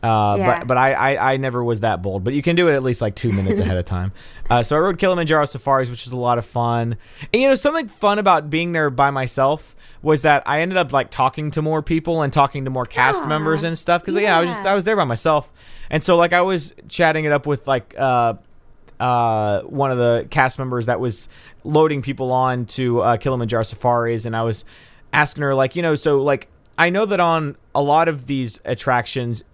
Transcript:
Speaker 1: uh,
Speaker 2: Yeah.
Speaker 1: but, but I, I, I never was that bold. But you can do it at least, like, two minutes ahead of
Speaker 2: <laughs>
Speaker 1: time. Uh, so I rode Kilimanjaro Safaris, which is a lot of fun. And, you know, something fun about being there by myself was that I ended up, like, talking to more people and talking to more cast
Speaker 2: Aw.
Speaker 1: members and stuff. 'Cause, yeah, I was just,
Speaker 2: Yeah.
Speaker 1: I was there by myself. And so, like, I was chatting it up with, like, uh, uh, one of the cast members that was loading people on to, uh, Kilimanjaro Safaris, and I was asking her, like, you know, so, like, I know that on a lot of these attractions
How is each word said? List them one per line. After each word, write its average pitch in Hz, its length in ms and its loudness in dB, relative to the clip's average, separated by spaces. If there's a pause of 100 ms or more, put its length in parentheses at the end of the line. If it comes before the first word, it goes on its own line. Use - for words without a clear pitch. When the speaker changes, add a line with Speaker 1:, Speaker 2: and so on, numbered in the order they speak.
Speaker 1:
uh, 107 340 2
Speaker 2:
Yeah. 175 220 2
Speaker 1:
but, 120 80 -10
but 127 100 2
I, 131 160 4
I, 135 400 2
I 135 40 0
never 127 260 -4
was 117 160 0
that 101 240 0
bold. 95 200 -4
But 120 100 -2
you 143 100 -2
can 170 120 2
do 175 120 4
it 151 80 4
at 135 80 0
least, 127 180 -2
like, 107 140 -2
two 117 160 -2
minutes 98 280 0
ahead 92 180 0
of 87 80 -2
Speaker 2:
<laughs> 92 120 -4
Speaker 1:
time. 92 140 -4 (380)
Uh, 120 140 4
so 147 120 -2
I 151 40 2
rode 180 200 0
Kilimanjaro 165 460 2
Safaris, 135 440 -2
which 120 160 -12
is 123 60 -12
a 127 60 -8
lot 120 200 0
of 110 80 -6
fun. 117 520 -2 (340)
And, 240 100 2
you 269 60 4
know, 269 80 6
something 294 320 -2
fun 208 320 0
about 170 320 2
being 170 220 -2
there 156 180 2
by 139 200 2
myself 135 640 -2 (280)
was 151 200 2
that 147 220 4
I 147 160 0
ended 185 160 -2
up, 151 160 0
like, 135 160 0
talking 147 420 -2
to 156 120 -4
more 156 180 0
people 160 400 -2
and 143 120 0
talking 135 320 0
to 135 40 -6
more 127 160 -4
cast 127 380 0
Speaker 2:
Aw. - 40 -6
Speaker 1:
members 156 360 0
and 165 140 -4
stuff. 170 260 0
'Cause, 196 120 -6
yeah, 202 220 2
I 165 40 4
was 175 80 0
just, 202 160 -4
Speaker 2:
Yeah. 190 80 2
Speaker 1:
I - 20 2
was 196 80 0
there 214 140 0
by 175 80 2
myself. 147 460 0 (380)
And 151 140 0
so, 175 140 4
like, 170 160 4
I 180 80 4
was 180 340 -2 (140)
chatting 156 360 2
it 151 60 2
up 147 160 0
with, 143 200 -4
like, 135 300 -2
uh, 123 360 2 (680)
uh, 113 640 0
one 135 300 -2
of 127 60 -2
the 120 320 2
cast 131 300 0
members 123 260 -4
that 120 140 0
was 120 280 -6 (360)
loading 151 380 2
people 131 300 -4
on 127 340 0
to, 120 360 0
uh, 117 160 2
Kilimanjaro 117 460 -2
Safaris, 117 640 -2
and 113 100 -6
I 113 80 -2
was 113 220 -4 (460)
asking 147 320 0
her, 139 120 0
like, 131 200 2
you 175 60 -4
know, 160 140 0
so, 143 260 2
like, 139 260 0 (300)
I 170 120 2
know 196 160 0
that 196 140 -2
on 165 360 0 (200)
a 143 60 2
lot 151 260 4
of 139 200 -6
these 131 380 -4
attractions 120 800 -4 (100)